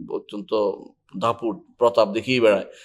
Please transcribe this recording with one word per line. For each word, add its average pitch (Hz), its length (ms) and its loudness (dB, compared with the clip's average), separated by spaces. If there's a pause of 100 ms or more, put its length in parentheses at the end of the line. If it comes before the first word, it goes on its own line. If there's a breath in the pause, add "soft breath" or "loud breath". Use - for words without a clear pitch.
(100)
অত্যন্ত - 420 -10 (640)
দাপুট, 113 380 -4 (220)
প্রতাপ 117 300 4
দেখিয়ে 113 320 -2
বেড়ায়, 104 240 4 (200 loud breath)